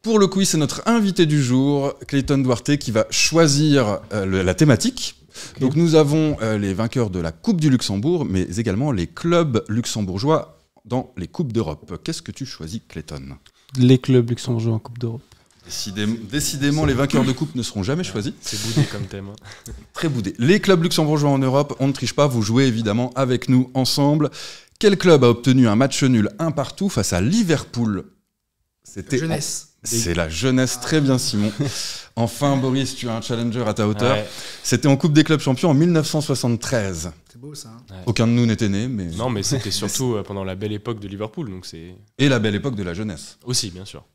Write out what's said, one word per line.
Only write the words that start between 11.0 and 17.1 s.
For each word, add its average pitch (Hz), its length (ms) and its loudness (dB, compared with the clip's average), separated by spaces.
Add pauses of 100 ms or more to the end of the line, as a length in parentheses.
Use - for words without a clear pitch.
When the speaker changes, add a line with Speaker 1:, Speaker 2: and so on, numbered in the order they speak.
Speaker 1:
les 90 120 -8
Coupes 139 240 -6
d'Europe. 80 500 -4
Qu'est-ce - 180 -8
que - 120 -14
tu - 140 -12
choisis, 82 420 -12
Clayton ? 69 480 -12 (420)
Speaker 2:
Les 127 200 8
clubs 127 300 2
luxembourgeois 117 460 -2
en 110 60 -2
Coupe 117 180 -16
d'Europe. 117 240 -8 (420)
Speaker 1:
Décidément, 104 520 -4 (120)
décidément, 147 560 -2
les 139 100 2
vainqueurs 127 300 2